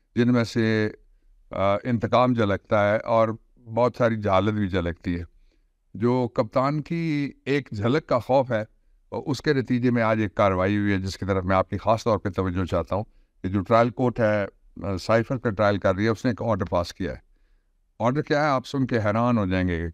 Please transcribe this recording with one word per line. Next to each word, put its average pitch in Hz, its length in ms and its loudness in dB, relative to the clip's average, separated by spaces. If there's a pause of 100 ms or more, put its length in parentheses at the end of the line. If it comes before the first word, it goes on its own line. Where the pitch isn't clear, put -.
(180)
जिनमें 120 260 4
से, 110 540 0 (580)
अ, 98 300 2
इंतकाम 120 500 2
झलकता 101 580 2
है 113 60 2
और 113 380 0 (220)
बहुत 117 360 -2
सारी 113 200 2
जहालत 101 380 2
भी 104 140 0
झलकती 87 460 -4
है। 85 120 -6 (720)
जो 120 320 0
कप्तान 135 520 -2
की 151 560 -4 (120)
एक 135 260 -2
झलक 120 320 0
का 127 140 0
खौफ 127 320 0
है, 110 160 -2 (460)
उसके 139 400 -2
नतीजे 123 380 0
में 120 120 2
आज 110 160 2
एक 104 180 -4
कार्रवाई 98 380 2
हुई 101 160 -2
है 95 100 0
जिसकी 95 240 -8
तरफ 95 200 0
मैं 95 100 0
आपकी 95 220 0
ख़ास 110 260 0
तौर 110 140 0
पे 101 120 -6
तवज्जो 92 360 -2
चाहता 85 300 -2
हूँ 104 80 -4 (400)
कि 95 60 -4
जो 98 120 0
ट्रायल 117 280 4
कोर्ट 123 300 -2
है, 107 260 2
अ, - 40 -8 (360)
साइफर 110 520 0
का 120 120 -4
ट्रायल 101 280 2
कर 95 180 2
रही 101 100 0
है, 113 60 2
उसने 120 200 -2
एक 98 100 -6
ऑर्डर 107 240 -2
पास 87 260 -2
किया 69 200 -8
है। - 120 -12 (800)
ऑर्डर 127 200 0
क्या 147 220 0
है, 151 60 2
आप 131 140 0
सुन 135 220 -4
के 120 140 0
हैरान 113 380 2
हो 101 100 0
जाएंगे। 90 460 0